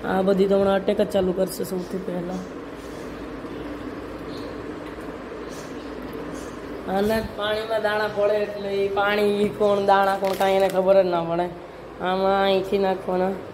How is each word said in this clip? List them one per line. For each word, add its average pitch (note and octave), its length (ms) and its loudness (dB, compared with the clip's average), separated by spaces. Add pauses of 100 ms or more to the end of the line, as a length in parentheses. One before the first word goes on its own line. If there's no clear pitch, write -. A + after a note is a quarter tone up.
આ F#3+ 180 2
બધી G3 220 4
તો G3 80 6
હમણાં G3 220 4
અટેક G#3 200 0
જ G#3 140 4
ચાલુ F#3 240 2
કરશે F#3 320 -2
સૌથી F3+ 360 -6
પહેલાં. F3+ 360 -6 (4000)
આને G#3 220 2 (220)
પાણીમાં G#3+ 480 -2
દાણા G#3+ 300 0
પડે G#3 180 4 (100)
એટલે G3+ 240 -6 (140)
એ - 20 2 (140)
પાણી G#3 320 4 (140)
ઈ G3+ 40 0 (120)
કોણ, G3+ 180 4 (120)
દાણા G3 300 6
કોણ, F#3+ 200 0
કાંઈ F#3+ 200 6
એને F#3+ 140 4
ખબર F#3+ 260 6
જ F3+ 140 4
ના E3 160 2
પડે. F3 160 0 (600)
આમાં F#3+ 340 4
અહીંથી G3 420 4
નાખવાના. F#3 480 0 (200)